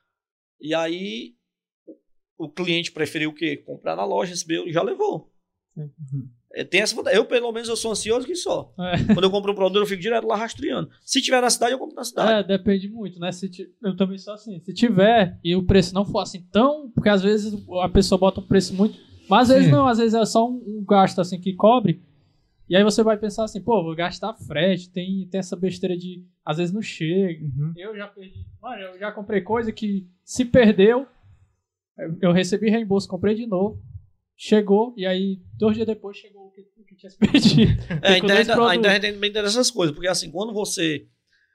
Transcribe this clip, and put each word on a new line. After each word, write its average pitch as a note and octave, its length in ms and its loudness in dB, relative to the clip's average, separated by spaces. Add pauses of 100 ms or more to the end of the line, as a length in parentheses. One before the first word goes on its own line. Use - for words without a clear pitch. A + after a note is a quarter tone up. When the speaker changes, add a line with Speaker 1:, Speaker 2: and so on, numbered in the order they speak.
(600)
Speaker 1:
E D#3 160 -6
aí, G3 600 -6 (1000)
o D3+ 120 -10
cliente E3+ 420 -4
preferiu D#3 380 -4
o D3+ 40 -14
quê? D3+ 240 -4
Comprar D3 380 -8
na F#3+ 100 -4
loja, F3+ 260 -2
recebeu E3+ 360 -6
e E3 60 -8
já E3 100 0
levou. F#4 480 -4 (420)
Speaker 2:
Sim. D3+ 160 -14 (240)
Speaker 3:
Uhum. C3+ 160 -8 (240)
Speaker 1:
É, - 100 -8
tem F#3 180 0
essa G#3+ 140 -2
vantagem. F#3 220 0
Eu, A#3+ 80 4
pelo A#3+ 260 -2
menos, A3+ 180 -8
eu A3+ 60 -4
sou A3+ 160 -4
ansioso A3+ 360 -2
que F4 80 -6
só. - 440 -6
Speaker 2:
É. F3+ 340 2
Speaker 1:
Quando F3+ 100 2
eu F#3+ 80 4
compro G3+ 200 -2
um G3 40 0
produto, F#3+ 260 2
eu G3+ 40 2
fico F#3+ 160 -6
direto A3+ 260 -2
lá A3 80 0
rastreando. A#3 540 -6 (120)
Se - 200 -4
tiver B3+ 200 2
na B3+ 80 2
cidade, B3 240 0
eu C4 60 -6
compro - 160 -14
na B3 80 -12
cidade. A3 280 0
Speaker 2:
É, G#3 120 2 (140)
depende G3 320 0
muito, F#3+ 300 -14
né? F3 120 -6
Se F#3 180 -10
ti-, F3+ 200 -16 (120)
eu F#3+ 140 -4
também F#3+ 220 -2
sou G3+ 160 -16
assim. G3+ 300 -16
Se F3+ 100 -12
tiver G3+ 720 4
e E3+ 120 0
o F#3 100 -2
preço F#3+ 280 4
não G3 120 0
for - 140 -4
assim - 320 -10
tão... C#4 400 2
Porque - 180 0
às G3+ 140 4
vezes G#3+ 300 0 (280)
a F3+ 80 0
pessoa F#3+ 300 4
bota F#3+ 220 2
um - 60 -16
preço F#3+ 260 2
muito... G3+ 240 0 (320)
Mas A#3 200 6
às C4 60 8
vezes F3+ 100 6
Speaker 3:
Sim. D3+ 60 8
Speaker 2:
não, C#4 160 6
às A#3 100 2
vezes A3+ 160 2
é A3+ 120 2
só A3+ 220 2
um, B3 60 -4 (260)
um G3 80 -8
gasto G3 320 4
assim F3+ 220 -2
que F#3+ 120 -4
cobre. G#3 480 4 (680)
E E3+ 60 0
aí G3+ 80 6
você G#3+ 200 2
vai G#3+ 140 2
pensar G#3+ 260 -6
assim, G#3+ 180 -8
"Pô, G3 220 0
vou D#3+ 120 -6
gastar F3+ 380 -6
frete, F3 560 -2
tem, F#3 400 -6
tem F#3+ 100 -6
essa F#3+ 180 -8
besteira F3+ 400 -4
de, F3 280 -14 (180)
às D#3 140 -6
vezes F3 160 -2
não A3 80 -6
chega." E3+ 640 -4
Speaker 3:
Uhum. D3 320 -6
Speaker 2:
Eu G3+ 220 -14
já G3+ 100 -12
perdi, F#3+ 380 -20 (160)
mano, A3+ 200 -12
eu F#3 160 -16
já G#3 140 -10
comprei G#3 300 -4
coisa A3 320 -4
que G3+ 340 -6 (160)
se - 220 -4
perdeu, A#3 600 6 (920)
eu, E3 240 -10
eu F3 100 4
recebi F#3 400 0
reembolso, G3 360 -2
comprei G3 280 -2
de A#3+ 100 -8
novo, G#3 340 -4 (560)
chegou, G#3 640 2
e F#3 80 -6
aí F#3+ 340 -2 (140)
dois G#3+ 220 0
dias A3+ 100 -4
depois G#3+ 320 -8
chegou G3+ 300 -20
o - 40 -20
que, G3+ 100 -20 (140)
o - 80 -20
que - 120 -20
tinha - 160 -20
se - 80 -12
<laughs> - 0 -
perdido. A#3 640 6
Speaker 1:
É, F#3 100 -10
a D#3+ 40 -4
Speaker 2:
Ficou - 40 -6
dois F#3+ 160 4
Speaker 1:
internet, G3+ 320 4
a A3+ 60 2
Speaker 2:
produtos. A#3 240 4
Speaker 1:
internet G3+ 260 2
é G#3 80 -2
bem G#3 180 -4
dessas G#3+ 380 0
coisas, E3 240 0
porque F3 140 -6
assim, F3+ 240 -4
quando G#3 200 -6
você, F3+ 560 -4 (480)